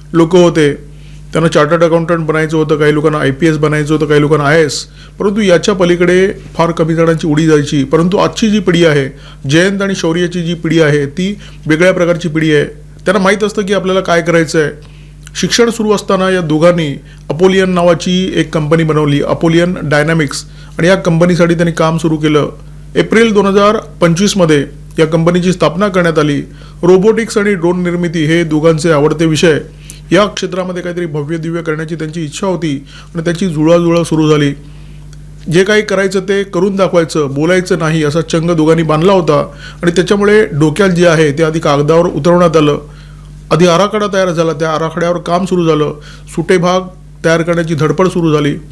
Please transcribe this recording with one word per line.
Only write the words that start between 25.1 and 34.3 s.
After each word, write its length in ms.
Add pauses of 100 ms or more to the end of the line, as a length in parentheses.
स्थापना 340
करण्यात 320
आली. 220 (420)
रोबोटिक्स 540
आणि 160
ड्रोन 300
निर्मिती 420
हे 180
दोघांचे 480
आवडते 340
विषय. 340 (520)
या 140
क्षेत्रामध्ये 580
काहीतरी 220
भव्य 320
दिव्य 240
करण्याची 340
त्यांची 280
इच्छा 240
होती 380 (300)
आणि 80
त्याची 240
जुळवाजुळव 560
सुरू 260
झाली. 240 (960)